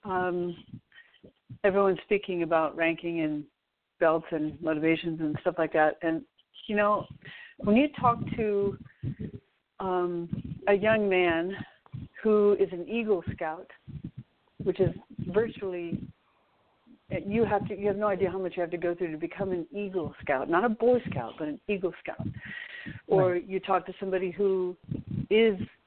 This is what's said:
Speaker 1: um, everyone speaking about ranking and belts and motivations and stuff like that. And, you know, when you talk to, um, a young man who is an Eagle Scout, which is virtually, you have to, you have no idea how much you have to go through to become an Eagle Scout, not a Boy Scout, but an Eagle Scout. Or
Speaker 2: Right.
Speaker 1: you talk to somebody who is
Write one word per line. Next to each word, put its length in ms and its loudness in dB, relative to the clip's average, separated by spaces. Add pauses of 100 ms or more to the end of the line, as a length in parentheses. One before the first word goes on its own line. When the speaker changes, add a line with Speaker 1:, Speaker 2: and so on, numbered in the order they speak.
Speaker 1:
um, 520 -2 (1080)
everyone 400 4
speaking 380 0
about 340 2
ranking 460 -2
and 220 -2 (560)
belts 300 4
and 300 -4
motivations 600 0
and 200 -2
stuff 180 0
like 140 0
that. 300 4
And, 200 0 (440)
you 100 -2
know, 300 2 (520)
when 180 4
you 120 6 (100)
talk 200 4 (180)
to, 400 0 (1040)
um, 480 -2 (400)
a 60 6
young 340 4
man 480 2 (680)
who 380 6
is 120 2
an 160 -8
Eagle 340 0 (100)
Scout, 360 -8 (960)
which 180 -2
is 100 4 (380)
virtually, 720 -2 (1300)
you 180 2
have 240 0
to, 100 -6
you 80 -2
have 100 2
no 120 2
idea 220 2
how 80 -4
much 180 -4
you 40 -2
have 100 -2
to 60 -4
go 180 -2
through 180 -4
to 40 -6
become 360 -4
an 220 -4
Eagle 460 -4
Scout, 300 -2
not 140 4
a 40 4
Boy 300 4 (100)
Scout, 300 -6
but 100 -6
an 100 -8 (100)
Eagle 240 -2 (100)
Scout. 240 -8 (800)
Or 260 4
Speaker 2:
Right. 160 -2
Speaker 1:
you 120 -2
talk 260 0
to 120 -10
somebody 320 -2
who 460 0 (540)
is 280 6 (280)